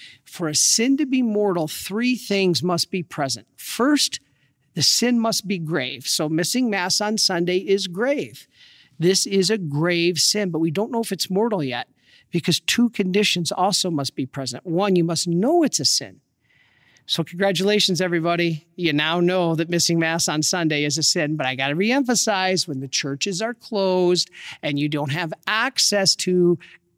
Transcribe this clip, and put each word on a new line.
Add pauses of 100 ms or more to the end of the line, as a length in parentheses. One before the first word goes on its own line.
(240)
For
a
sin
to
be
mortal,
three
things
must
be
present. (100)
First, (540)
the
sin
must
be
grave.
So
missing
Mass
on
Sunday
is
grave. (520)
This
is
a
grave
sin,
but
we
don't
know
if
it's
mortal
yet (420)
because
two
conditions
also
must
be
present.
One,
you
must
know
it's
a
sin. (840)
So
congratulations,
everybody. (100)
You
now
know
that
missing
Mass
on
Sunday
is
a
sin,
but
I
gotta
reemphasize,
when
the
churches
are
closed (340)
and
you
don't
have (140)
access
to (400)